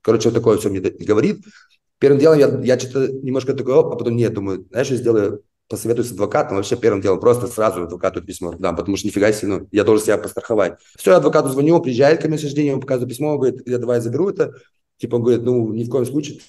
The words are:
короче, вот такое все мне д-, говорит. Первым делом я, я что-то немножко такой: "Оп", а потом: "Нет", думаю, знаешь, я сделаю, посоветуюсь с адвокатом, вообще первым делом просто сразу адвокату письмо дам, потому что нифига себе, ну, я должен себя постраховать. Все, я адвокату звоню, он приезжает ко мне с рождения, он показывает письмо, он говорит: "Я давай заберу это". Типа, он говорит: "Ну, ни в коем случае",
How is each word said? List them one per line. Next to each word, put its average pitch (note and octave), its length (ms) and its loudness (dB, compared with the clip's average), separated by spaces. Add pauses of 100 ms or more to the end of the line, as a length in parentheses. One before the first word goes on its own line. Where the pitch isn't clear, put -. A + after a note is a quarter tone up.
короче, A2+ 260 2
вот A2+ 60 0
такое - 240 4
все G2+ 100 -4
мне G2 120 0
д-, F#2 100 0
говорит. G#2+ 520 0 (540)
Первым C#3 220 4
делом D#3 180 6
я, C3 260 4
я B2+ 140 2
что-то C3+ 340 -2
немножко C3 440 -4
такой: B2 180 -2
"Оп", D#3+ 180 4
а - 40 -6
потом: A#2 200 -4
"Нет", A#2 200 0
думаю, G2 340 -6
знаешь, C3 220 -2
я B2 60 0
сделаю, A2 440 0 (260)
посоветуюсь A2+ 420 -4
с - 20 -10
адвокатом, G2+ 460 -2
вообще G2 180 -4
первым G2+ 260 0
делом F#2+ 180 0
просто A#2+ 280 2
сразу G#2+ 340 -2
адвокату F2 400 -6
письмо F2 320 -10
дам, F2 220 -4
потому F#2+ 220 -4
что G#2 100 -8
нифига G2+ 240 2
себе, G#2 160 -6
ну, G2 240 -4
я G2+ 120 2
должен G#2+ 220 4
себя G#2 140 2
постраховать. F#2 580 -4 (180)
Все, - 140 -2
я F#3 80 8
адвокату D3 320 2
звоню, C#3+ 240 2
он E3 80 4
приезжает C3+ 400 2
ко D#3 60 -2
мне D#3 100 -2
с D#3 60 -6
рождения, C#3+ 320 -2
он B2+ 60 -6
показывает B2+ 280 -4
письмо, D3+ 220 -6
он D3 60 -2
говорит: B2+ 300 -2
"Я B2 120 -2
давай A#2+ 200 0
заберу C3+ 300 -2
это". E3 240 -4 (460)
Типа, A#2+ 160 -4
он A#2+ 80 0
говорит: A#2+ 180 2
"Ну, A#2 320 -2
ни A#2 120 -4
в A#2 40 -10
коем B2 160 -2
случае", C#3 320 -6 (120)